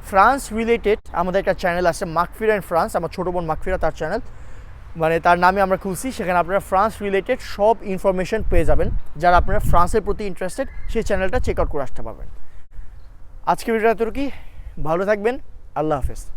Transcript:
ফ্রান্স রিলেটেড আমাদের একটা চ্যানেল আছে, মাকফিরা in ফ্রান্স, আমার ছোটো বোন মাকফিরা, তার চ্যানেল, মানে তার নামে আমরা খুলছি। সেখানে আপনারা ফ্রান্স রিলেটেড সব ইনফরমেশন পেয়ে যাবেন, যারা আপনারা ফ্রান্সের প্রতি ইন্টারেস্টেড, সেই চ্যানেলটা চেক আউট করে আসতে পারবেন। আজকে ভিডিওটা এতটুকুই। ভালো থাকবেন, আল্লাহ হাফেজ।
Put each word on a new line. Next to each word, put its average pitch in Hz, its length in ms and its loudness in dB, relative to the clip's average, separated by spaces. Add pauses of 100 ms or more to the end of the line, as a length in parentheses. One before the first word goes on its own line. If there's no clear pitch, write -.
ফ্রান্স 214 440 4
রিলেটেড 226 460 0 (140)
আমাদের 180 260 0
একটা 185 140 0
চ্যানেল 180 320 0
আছে, 170 200 0
মাকফিরা 175 520 0
in 185 40 -4
ফ্রান্স, 175 340 -2
আমার 165 140 -2
ছোটো 180 220 -4
বোন 175 140 -2
মাকফিরা, 160 320 -2
তার 160 140 0
চ্যানেল, 165 280 -4 (760)
মানে 160 240 2
তার 175 200 4
নামে 185 220 4
আমরা 185 160 2
খুলছি। 196 340 -6
সেখানে 180 280 0
আপনারা 175 200 0
ফ্রান্স 196 420 0
রিলেটেড 202 380 -2
সব 214 440 2
ইনফরমেশন 190 680 -2
পেয়ে 165 160 6
যাবেন, - 240 6 (280)
যারা 175 200 6
আপনারা 190 220 4
ফ্রান্সের 180 420 6
প্রতি 196 220 -2
ইন্টারেস্টেড, 196 440 -4 (220)
সেই 226 140 0
চ্যানেলটা 190 360 2
চেক 214 200 0
আউট 165 100 2
করে 147 140 0
আসতে - 180 2
পারবেন। 110 260 -6 (1200)
আজকে 175 260 -2
ভিডিওটা 226 200 2
এতটুকুই। 226 400 -2 (520)
ভালো 165 220 0
থাকবেন, 214 340 0 (360)
আল্লাহ 151 260 0
হাফেজ। 147 240 -4 (120)